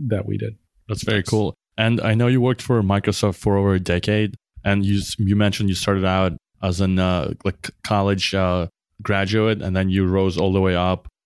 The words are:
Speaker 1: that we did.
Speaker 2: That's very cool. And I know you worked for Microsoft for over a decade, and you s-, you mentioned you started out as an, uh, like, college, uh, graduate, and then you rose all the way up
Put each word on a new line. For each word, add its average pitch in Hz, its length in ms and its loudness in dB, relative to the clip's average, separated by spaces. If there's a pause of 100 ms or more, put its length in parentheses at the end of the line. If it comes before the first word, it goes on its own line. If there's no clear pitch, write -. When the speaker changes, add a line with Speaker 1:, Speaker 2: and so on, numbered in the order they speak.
Speaker 1:
that 104 180 -2
we 101 100 -4
did. 107 200 -8 (320)
Speaker 2:
That's 107 160 -6
very 107 180 0
cool. 104 320 -2 (240)
And 113 220 2
I 110 140 0
know 120 120 2
you 127 140 4
worked 123 220 0
for 117 200 0
Microsoft 98 540 0
for 101 200 0
over 98 180 2
a 92 60 2
decade, 98 540 0 (300)
and 101 200 2
you 101 140 2
s-, - 200 -6
you 101 180 2
mentioned 104 320 2
you 95 60 0
started 95 300 0
out 92 280 2 (300)
as 92 180 -2
an, 95 180 2
uh, 90 360 0 (100)
like, - 260 -6 (140)
college, 101 500 -2
uh, 90 320 0 (360)
graduate, 104 600 0
and 92 140 -2
then 95 140 0
you 95 160 2
rose 92 320 0
all 92 140 0
the 95 80 2
way 92 140 2
up 90 320 -2 (200)